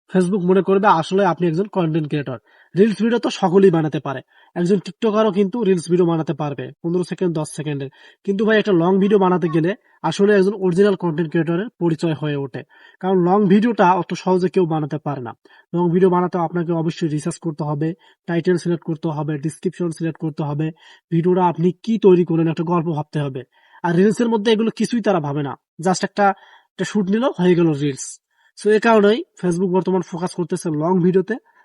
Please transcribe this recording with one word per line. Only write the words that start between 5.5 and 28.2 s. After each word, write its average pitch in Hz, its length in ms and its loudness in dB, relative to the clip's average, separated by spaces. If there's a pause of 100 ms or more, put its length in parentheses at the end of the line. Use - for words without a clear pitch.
রিলস 185 260 0
ভিডিও 175 160 4
বানাতে 160 280 0
পারবে 139 380 -8 (120)
পনেরো 175 200 -2
সেকেন্ড, 175 320 -4
দশ 151 140 -4
সেকেন্ডের। 143 400 -8 (340)
কিন্তু 196 220 -2
ভাই, 214 140 4
একটা 208 120 0
লং 185 280 4
ভিডিও 202 200 4
বানাতে 180 300 2
গেলে 165 260 0 (260)
আসলে 202 340 2
একজন 196 180 4
অরিজিনাল 190 420 2
কনটেন্ট 165 340 -4
ক্রিয়েটরের 170 400 -2 (100)
পরিচয় 165 340 -2
হয়ে 147 220 -4
ওঠে, 139 280 -8 (360)
কারণ 185 260 0
লং 202 220 2
ভিডিওটা 208 460 4
অত 180 200 -4
সহজে 185 360 0
কেউ 185 160 2
বানাতে 156 320 -4
পারে 139 240 -8
না। 113 120 -10 (400)
লং 175 160 0
ভিডিও 180 200 4
বানাতে 180 280 0
আপনাকে 165 340 -4
অবশ্যই 165 360 -2
রিসার্চ 151 300 -6
করতে 160 260 -8
হবে, 151 300 -4 (320)
টাইটেল 175 320 0
সিলেক্ট 175 260 -4
করতে 165 240 -6
হবে, 151 300 -4
ডেসক্রিপশন 165 520 -6
সিলেক্ট 165 300 -6
করতে 160 240 -6
হবে, 147 280 -4 (400)
ভিডিওটা 180 340 2
আপনি 170 260 0
কি 220 280 -4
তৈরি 180 260 6
করলেন 165 220 0
একটা 165 160 -2
গল্প 165 240 -2
ভাবতে 151 320 -6
হবে। 135 240 -6 (400)
আর 170 120 0
রিলসের 220 340 2
মধ্যে 226 220 0
এগুলো 220 200 2
কিছুই 233 300 -2
তারা 190 180 0
ভাবে 143 240 -4
না, 135 120 -8 (260)
just 185 220 0
একটা, 196 260 0 (420)
একটা 190 120 -8
শুট 190 260 -2
নিল, 226 140 0
হয়ে 180 320 2
গেল 165 180 2
রিলস। 139 460 -6 (380)